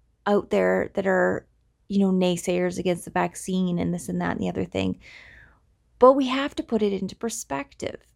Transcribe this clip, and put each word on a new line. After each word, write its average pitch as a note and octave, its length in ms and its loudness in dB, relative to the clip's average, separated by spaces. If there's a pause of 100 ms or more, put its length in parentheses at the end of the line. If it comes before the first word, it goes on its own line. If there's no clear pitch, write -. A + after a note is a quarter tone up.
(260)
out G#3 240 0
there F#3 460 2
that F#3+ 120 -2
are, F#3 400 2 (420)
you G3 100 0
know, G3 120 4
naysayers F3+ 680 0
against F3+ 260 -2
the F3 60 -12
vaccine F3+ 680 -2
and F3 140 -2
this F3 140 -8
and F3+ 140 -4
that F3 100 -2
and - 80 -6
the F3+ 100 -2
other F3+ 160 -4
thing. - 340 -4 (1000)
But C4 160 8
we C4+ 140 2
have C4+ 280 -2
to D#4 80 -6
put A3 180 -2
it G3+ 120 0
into F#3+ 220 -6
perspective. - 840 -8 (140)